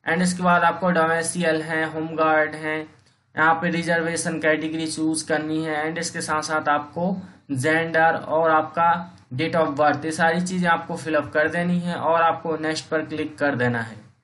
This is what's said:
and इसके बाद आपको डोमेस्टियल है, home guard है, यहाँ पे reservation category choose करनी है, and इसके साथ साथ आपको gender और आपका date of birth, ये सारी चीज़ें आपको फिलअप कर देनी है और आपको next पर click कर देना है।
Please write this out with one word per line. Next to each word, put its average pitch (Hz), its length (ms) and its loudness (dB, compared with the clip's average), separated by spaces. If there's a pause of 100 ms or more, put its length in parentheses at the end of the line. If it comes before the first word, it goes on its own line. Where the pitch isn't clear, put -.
and 170 160 0
इसके 180 220 0
बाद 175 200 4
आपको 170 280 2
डोमेस्टियल 165 680 0
है, 160 220 -2 (100)
home 156 220 -4
guard 156 400 2
है, 156 240 -4
यहाँ - 760 -2
पे 170 160 0
reservation 165 720 -2
category 156 480 0
choose 156 360 -2
करनी 156 400 -2
है, 151 220 -4
and 170 140 -4
इसके 170 220 -6
साथ 156 220 -2
साथ 156 260 -2
आपको 170 460 0 (360)
gender 160 760 2
और 160 240 2
आपका 156 380 2 (460)
date 160 200 -2
of 147 220 2
birth, 147 280 2
ये 160 80 -4
सारी 170 280 2
चीज़ें 180 280 0
आपको 165 280 0
फिलअप 151 360 -2
कर 156 160 2
देनी 175 300 0
है 175 160 -4
और 165 260 2
आपको 165 360 0
next 156 320 -4
पर 156 160 -2
click 151 320 -6
कर 143 180 0
देना 120 260 0
है। 110 240 -12 (180)